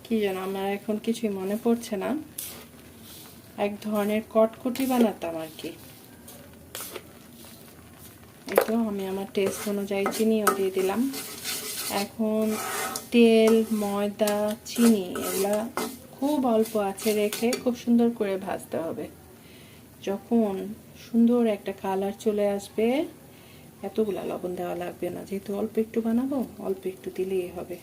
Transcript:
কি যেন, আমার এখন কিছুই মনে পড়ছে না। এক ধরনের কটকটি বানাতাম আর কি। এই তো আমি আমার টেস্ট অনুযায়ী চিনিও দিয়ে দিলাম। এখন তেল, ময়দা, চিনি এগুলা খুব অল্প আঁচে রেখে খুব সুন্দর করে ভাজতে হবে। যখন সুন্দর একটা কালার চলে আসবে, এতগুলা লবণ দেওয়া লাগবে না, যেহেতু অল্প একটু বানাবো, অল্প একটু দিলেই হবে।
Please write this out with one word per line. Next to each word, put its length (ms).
কি 160
যেন, 180
আমার 340
এখন 260
কিছুই 320
মনে 340
পড়ছে 340
না। 200
এক 140
ধরনের 480
কটকটি 560
বানাতাম 520
আর 100
কি। 100
এই 40
তো 80
আমি 320
আমার 260
টেস্ট 360
অনুযায়ী 360
চিনিও 300
দিয়ে 140
দিলাম। 400
এখন 640
তেল, 600
ময়দা, 840
চিনি 460
এগুলা 580
খুব 340
অল্প 320
আঁচে 360
রেখে 380
খুব 140
সুন্দর 340
করে 260
ভাজতে 400
হবে। 300
যখন 640
সুন্দর 360
একটা 340
কালার 380
চলে 300
আসবে, 560
এতগুলা 420
লবণ 300
দেওয়া 200
লাগবে 340
না, 140
যেহেতু 320
অল্প 220
একটু 240
বানাবো, 440
অল্প 280
একটু 280
দিলেই 400
হবে। 280